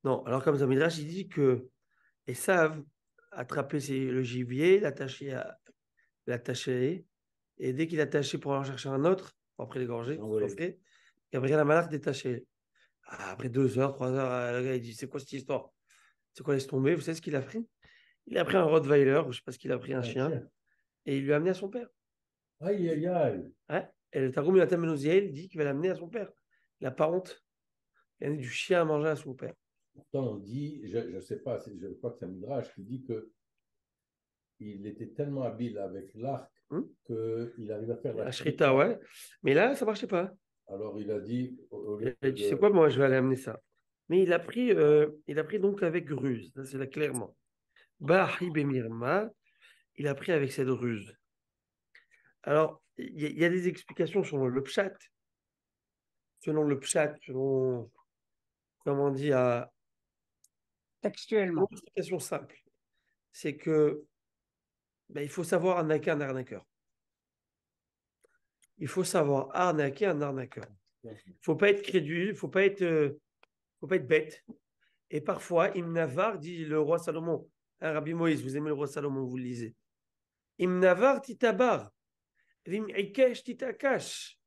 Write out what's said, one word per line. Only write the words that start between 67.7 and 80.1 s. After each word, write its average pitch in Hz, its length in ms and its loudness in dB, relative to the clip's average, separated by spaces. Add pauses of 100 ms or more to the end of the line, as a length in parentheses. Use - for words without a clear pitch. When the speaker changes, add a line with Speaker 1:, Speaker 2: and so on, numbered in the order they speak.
Speaker 1:
Il 147 100 -8
faut 185 160 -2
savoir 143 500 2
arnaquer 160 520 2
un 156 160 0
arnaqueur. 127 440 -6 (380)
Il 110 100 -14 (280)
faut 160 140 2
pas 202 140 6
être 202 120 4
crédule, 170 460 0
il 208 80 -4
faut 160 120 -8
pas 190 160 4
être, 190 180 2
euh, 151 360 2 (640)
faut 147 60 -12
pas 185 100 2
être 147 100 0
bête. 156 380 2 (640)
Et 147 100 -2
parfois, 170 560 2
Ibn 170 160 -4
Navar, 165 460 0
dit 165 260 -10
le 156 160 0
roi 156 180 2
Salomon, 165 500 -4 (320)
hein, 160 120 -2
Rabbi 151 220 -4
Moïse, 160 280 2
vous 131 140 -6
aimez 151 120 -4
le 151 60 0
roi 139 120 -2
Salomon, 135 380 -4
vous 127 120 -6
le 127 80 -6
lisez. 120 300 -8 (840)